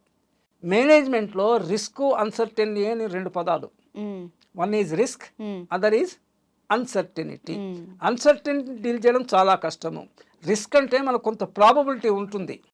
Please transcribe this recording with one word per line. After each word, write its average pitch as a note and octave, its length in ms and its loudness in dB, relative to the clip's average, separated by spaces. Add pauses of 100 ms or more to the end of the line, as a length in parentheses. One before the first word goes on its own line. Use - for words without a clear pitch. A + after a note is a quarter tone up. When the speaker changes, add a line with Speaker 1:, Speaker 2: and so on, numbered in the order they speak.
(640)
Speaker 1:
మేనేజ్‌మెంట్‌లో A3+ 960 4
రిస్క్, G#3 440 -4
అన్‌సర్టెనిటీ G#3+ 840 0
అని A3+ 200 -4
రెండు F#3 240 -6
పదాలు. E3+ 400 -2 (280)
Speaker 2:
మ్మ్. G3 320 -10 (300)
Speaker 1:
One F#3+ 120 -2
is G3+ 220 0
risk, A3+ 260 -2 (220)
Speaker 2:
మ్మ్. F#3 360 -6
Speaker 1:
other G#3+ 260 2
is F4+ 60 -2 (680)
uncertainty. E3+ 800 -6
Speaker 2:
మ్మ్. F3+ 300 -10 (160)
Speaker 1:
అన్‌సర్టెనిటీ C4+ 720 0
డీల్ A#3 300 -4
చేయడం B3 280 4
చాలా F#3+ 220 6
కష్టము. D#3+ 520 -6 (400)
రిస్క్ G#3 280 0
అంటే C4+ 260 4
మనకు B3+ 220 -2
కొంత A3+ 200 -4
ప్రాబబిలిటీ A#3+ 640 4
ఉంటుంది. G3 500 -4 (140)